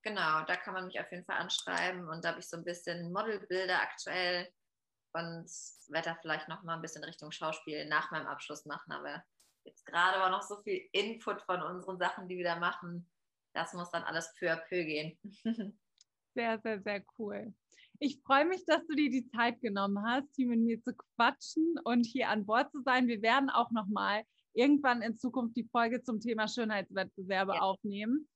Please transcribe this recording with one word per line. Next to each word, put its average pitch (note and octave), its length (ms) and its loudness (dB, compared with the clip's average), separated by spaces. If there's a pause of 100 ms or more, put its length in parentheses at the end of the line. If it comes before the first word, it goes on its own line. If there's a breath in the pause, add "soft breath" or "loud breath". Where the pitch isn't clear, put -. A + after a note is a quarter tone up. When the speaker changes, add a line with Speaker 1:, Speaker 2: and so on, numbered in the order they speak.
Speaker 1:
Genau, D#3+ 420 2
da F3 120 0
kann F#3+ 180 -8
man F#3 120 -4
mich - 140 -6
auf F3+ 100 -8
jeden F3+ 140 -12
Fall - 140 -2
anschreiben F3+ 720 -2
und E3 160 -8
da E3+ 60 2
habe E3+ 100 -6
ich - 80 -14
so E3+ 80 -10
ein E3 80 -10
bisschen F3 480 -6
Modelbilder F#3+ 680 0
aktuell F3+ 680 -2 (640)
und E3+ 380 -8 (400)
werde E3 200 -2
da E3 120 -6
vielleicht D#3 260 -2
noch D#3+ 160 -10
mal E3 120 -4
ein E3 60 -8
bisschen D#3 220 -10
Richtung D#3 280 -12
Schauspiel D#3 560 -6
nach D#3 240 0
meinem D#3 160 -4
Abschluss C#3+ 380 -10
machen, D3+ 260 -10
aber D3 320 -8 (400)
jetzt - 220 -20
gerade F#3 340 2
war F#3 100 4
noch G3 120 0
so G#3 200 -10
viel F#3 300 -4
Input G#3 500 -2
von F3 200 -2
unseren F3+ 360 -6
Sachen, F#3 300 -2
die F3+ 100 -6
wir F3 60 -4
da E3+ 120 2
machen. F3 540 -4 (440)
Das E3+ 200 -4
muss F3 160 -6
dann E3+ 140 -4
alles E3 340 -4
peu F3 140 0
à E3 40 2
peu F3 280 -2
gehen. D#3 400 -4
<laughs> G#3 560 -6 (540)
Speaker 2:
Sehr, A3+ 260 0
sehr, A3 220 -4
sehr G3+ 220 -4 (140)
cool. G#3 360 -6 (440 soft breath)
Ich - 260 -2
freue C#4 220 6
mich, F#4 180 0
dass E4 220 4
du D#4 80 -2
dir D4 160 4
die B3 160 0
Zeit A#3 340 0
genommen G3+ 440 0
hast, C4 320 0
hier B3+ 100 2
mit A#3 140 4
mir A3+ 200 4
zu B3+ 140 -4
quatschen D#4 800 2 (100)
und A#3+ 220 4
hier B3 220 0
an G#3 180 2
Bord B3 240 4
zu D4 120 -8
sein. B3+ 260 4
Wir A3 140 0
werden C4 280 6
auch A#3+ 220 2
noch G#3+ 160 0
mal G3+ 340 0 (300)
irgendwann C4 500 6
in A3 140 -2
Zukunft A#3 400 -2
die A3+ 160 -2
Folge A#3 300 4
zum A3 180 -2
Thema A3 280 0
Schönheitswettbewerbe G3 1080 0
Speaker 1:
Ja. - 40 2
Speaker 2:
aufnehmen. G#3 760 0